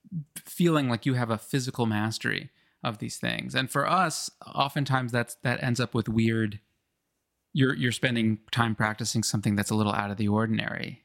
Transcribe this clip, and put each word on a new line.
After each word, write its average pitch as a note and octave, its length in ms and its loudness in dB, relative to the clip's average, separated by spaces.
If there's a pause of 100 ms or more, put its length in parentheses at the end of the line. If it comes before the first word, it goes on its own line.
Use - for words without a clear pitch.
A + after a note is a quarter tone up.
(460)
feeling D#3 420 2
like A#2 180 -2
you C3+ 100 2
have B2 160 0
a A2 80 2
physical B2+ 460 -2
mastery A2 640 -2 (320)
of A#2 180 -6
these A#2 180 -8
things. A#2+ 380 -4
And C3 140 0
for C#3 200 0
us, E3+ 400 0 (160)
oftentimes C3 680 0
that's, A#2 300 -2
that B2 200 -2
ends B2+ 200 0
up A#2 120 -2
with A2+ 140 0
weird, A2+ 520 2 (920)
you're, C3+ 220 4
you're C3 180 0
spending A2+ 460 2 (140)
time A2+ 220 2
practicing A2 500 0
something G#2 320 2
that's G2+ 160 2
a G#2+ 40 4
little G#2+ 160 4
out G2+ 200 -2
of G2 60 -4
the G#2 120 0
ordinary A2 760 -2